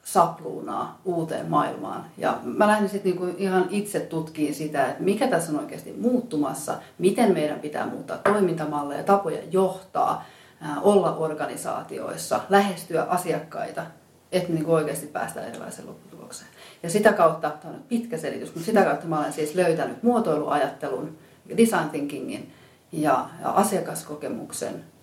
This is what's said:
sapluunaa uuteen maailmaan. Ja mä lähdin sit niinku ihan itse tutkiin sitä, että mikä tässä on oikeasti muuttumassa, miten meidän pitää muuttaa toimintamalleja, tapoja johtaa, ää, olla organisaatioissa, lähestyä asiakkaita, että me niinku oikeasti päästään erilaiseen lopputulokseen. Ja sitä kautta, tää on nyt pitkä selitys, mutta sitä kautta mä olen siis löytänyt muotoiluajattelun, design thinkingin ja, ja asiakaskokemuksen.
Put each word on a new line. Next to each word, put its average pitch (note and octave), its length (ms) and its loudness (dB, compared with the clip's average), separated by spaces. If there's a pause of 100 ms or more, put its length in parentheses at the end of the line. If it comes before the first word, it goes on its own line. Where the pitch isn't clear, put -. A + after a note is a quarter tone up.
sapluunaa - 1000 -2
uuteen E3 440 -2
maailmaan. D3 560 -2 (120)
Ja - 260 0
mä - 240 4
lähdin G#3 220 4
sit G3 140 -6
niinku F3+ 220 0 (120)
ihan F#3 320 2
itse G3+ 300 -2
tutkiin D3+ 560 -2
sitä, C#3+ 300 0
että - 180 -4
mikä G3+ 240 2
tässä E3 240 0
on D3 80 0
oikeasti - 400 -10
muuttumassa, D#3 760 0 (220)
miten G3 360 4
meidän D3+ 260 0
pitää - 280 -4
muuttaa - 300 -8
toimintamalleja, D#3 880 0
tapoja G3 340 4 (140)
johtaa, - 760 0 (360)
ää, D3+ 200 -4
olla G3 340 6
organisaatioissa, - 1200 -4 (100)
lähestyä F#3+ 540 2
asiakkaita, E3 800 -4 (460)
että F3+ 180 0
me E3 60 0
niinku D#3 180 2
oikeasti D3+ 340 0
päästään - 400 -6
erilaiseen - 400 -14
lopputulokseen. - 600 -18 (340)
Ja E3+ 60 -4
sitä G#3 240 6
kautta, D#3+ 360 4
tää D3+ 220 -10
on - 60 -12
nyt - 100 -18
pitkä A3+ 300 -4
selitys, - 360 -8
mutta E3 120 -8
sitä G#3+ 180 4
kautta D3 240 0
mä D#3 120 0
olen - 140 -2
siis - 220 -4
löytänyt D#3+ 480 0
muotoiluajattelun, D3+ 1120 0 (400)
design G3 340 4
thinkingin C#3+ 600 -6 (400)
ja, D3+ 340 2 (160)
ja C3 80 -2
asiakaskokemuksen. - 1300 -2 (200)